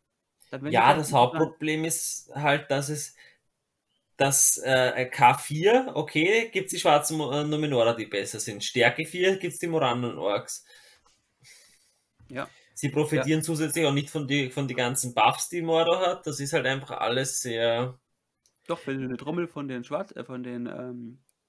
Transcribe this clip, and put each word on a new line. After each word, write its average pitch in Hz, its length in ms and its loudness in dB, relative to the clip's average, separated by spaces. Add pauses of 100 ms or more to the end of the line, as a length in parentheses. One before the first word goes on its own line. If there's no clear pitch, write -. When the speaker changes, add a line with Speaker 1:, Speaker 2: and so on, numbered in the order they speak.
(500)
Speaker 1:
Dann 135 140 -10
wären 151 80 -4
die - 20 2
Speaker 2:
Ja, 113 80 6
Speaker 1:
vielleicht 143 160 6
Speaker 2:
das 151 80 -2
Speaker 1:
nicht 131 60 -4
so 139 60 4
Speaker 2:
Hauptproblem 156 680 2
ist - 480 -4
halt, 143 360 0
dass 139 200 0
es, 147 260 -8 (1040)
dass, - 400 4
äh, 127 480 2
K 123 320 6
vier, 214 560 2
okay, 170 580 0
gibt's - 200 -4
die 156 60 -6
schwarzen 156 380 4
Mo-, 143 160 -2
äh, 147 100 -2
Numenora, 147 520 2
die 110 100 -6
besser 104 340 -6
sind. 104 240 -8
Stärke 123 440 2
vier 185 320 0
gibt's 170 220 -6
die 175 80 -4
Moranen-Orks. 120 960 -2 (1600)
Speaker 1:
Ja. 131 180 -8 (280)
Speaker 2:
Sie 139 160 -4
profitieren 151 500 0
Speaker 3:
Ja. 156 40 -2
Speaker 2:
zusätzlich 156 420 0
auch 139 80 2
nicht 143 160 -2
von 147 180 -6
die, 139 220 -2
von 139 180 -4
die 131 60 -8
ganzen 123 400 -2
Buffs, 113 340 2
die 175 140 -4
Mordor 165 440 2
hat. 180 200 -4
Das 139 120 -6
ist 139 140 -6
halt 139 140 0
einfach 135 240 -2 (100)
alles 127 400 0
sehr 117 580 -2 (680)
Speaker 1:
Doch, 170 200 -6
wenn 135 120 -4
du 131 80 -6
eine 127 100 -6
Trommel 165 320 -6
von 143 200 -10
den 123 160 -8
Schwarz-, 156 300 -8
äh, 127 100 -12
von 127 180 -12
den, 123 240 -8
ähm, 123 560 -12 (260)